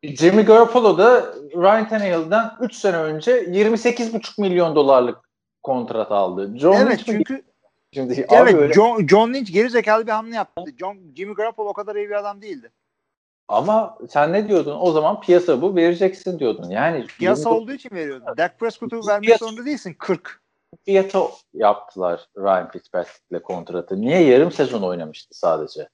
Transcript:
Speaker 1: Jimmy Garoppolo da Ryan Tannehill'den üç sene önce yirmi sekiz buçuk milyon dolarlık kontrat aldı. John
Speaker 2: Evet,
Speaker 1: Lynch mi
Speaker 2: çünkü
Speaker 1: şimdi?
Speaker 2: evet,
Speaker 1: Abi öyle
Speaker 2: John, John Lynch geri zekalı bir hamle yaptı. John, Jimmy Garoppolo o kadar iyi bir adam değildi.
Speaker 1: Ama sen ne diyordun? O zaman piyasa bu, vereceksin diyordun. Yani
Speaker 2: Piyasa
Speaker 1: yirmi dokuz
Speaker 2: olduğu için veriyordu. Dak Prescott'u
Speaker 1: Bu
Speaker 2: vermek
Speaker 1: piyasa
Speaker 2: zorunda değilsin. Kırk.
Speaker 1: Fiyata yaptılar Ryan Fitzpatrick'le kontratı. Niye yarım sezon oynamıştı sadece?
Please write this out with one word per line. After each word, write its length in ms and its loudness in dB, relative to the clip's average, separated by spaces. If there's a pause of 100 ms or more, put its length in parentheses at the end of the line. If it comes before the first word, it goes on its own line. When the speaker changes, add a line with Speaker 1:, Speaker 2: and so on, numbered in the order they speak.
Speaker 1:
Jimmy 420 4
Garoppolo 520 6
da 360 4 (220)
Ryan 340 2
Tannehill'den 680 -2
üç 160 -8
sene 220 -2
önce 520 -2
yirmi 280 2
sekiz 360 -4
buçuk 240 -10
milyon 380 0
dolarlık 540 2 (340)
kontrat 480 -4
aldı. 460 -4
John 160 4
Speaker 2:
Evet, 140 4
Speaker 1:
Lynch 120 -2
mi 60 -14
Speaker 2:
çünkü 380 -6 (500)
Speaker 1:
şimdi? 200 -6
Speaker 2:
evet, 180 -2
Speaker 1:
Abi 260 8
öyle 160 2
Speaker 2:
John, 340 4
John 260 4
Lynch 200 -8
geri 160 2
zekalı 380 0
bir 40 -4
hamle 240 -6
yaptı. 280 -8 (160)
John, 180 -12 (180)
Jimmy 180 -12
Garoppolo 360 -6
o 40 -8
kadar 220 -10
iyi 140 -8
bir 60 -6
adam 260 -8
değildi. 300 -16 (760)
Speaker 1:
Ama 500 -2 (120)
sen 240 0
ne 140 -2
diyordun? 320 -2
O 120 0
zaman 280 0
piyasa 420 2
bu, 140 -2
vereceksin 640 -2
diyordun. 300 -4
Yani 360 -4
Speaker 2:
Piyasa 340 -4
Speaker 1:
yirmi 60 -6
dokuz 180 -4
Speaker 2:
olduğu 100 -14
için 220 -18
veriyordu. 420 -12
Dak 220 -6
Prescott'u 420 -10
Speaker 1:
Bu 60 -8
Speaker 2:
vermek 180 -2
Speaker 1:
piyasa 200 4
Speaker 2:
zorunda 200 -12
değilsin. 340 -10
Kırk. 440 -8 (420)
Speaker 1:
Fiyata 420 0 (260)
yaptılar 760 -2 (100)
Ryan 340 -2
Fitzpatrick'le 720 -10
kontratı. 580 -8
Niye 220 2
yarım 280 6
sezon 300 -4
oynamıştı 560 -10
sadece? 560 -4